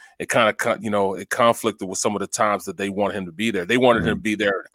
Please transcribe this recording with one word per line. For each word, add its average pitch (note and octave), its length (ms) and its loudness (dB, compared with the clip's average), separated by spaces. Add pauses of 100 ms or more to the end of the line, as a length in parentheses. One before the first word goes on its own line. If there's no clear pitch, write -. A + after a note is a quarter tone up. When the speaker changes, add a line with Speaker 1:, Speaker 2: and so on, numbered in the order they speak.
(200)
Speaker 1:
it E2+ 100 -6
kinda A2 240 4
co-, - 260 -2
you G#2+ 100 -6
know, G2+ 260 2
it G2 140 -10
conflicted A2+ 580 0
with F#2 120 -6
some G#2+ 160 0
of F#2+ 60 -4
the F#2+ 60 -6
times G#2 380 0
that F#2 120 -8
they G2+ 120 -4
wanted G2 280 -2
him F#2+ 80 -6
to F2 60 -10
be G#2+ 200 -4
there. F#2 140 -2
They A2+ 120 2
wanted B2 220 4
him G#2+ 60 0
to A2+ 100 2
Speaker 2:
Mm-hmm. - 60 -6
Speaker 1:
be G#2+ 140 -2
there G2+ 400 0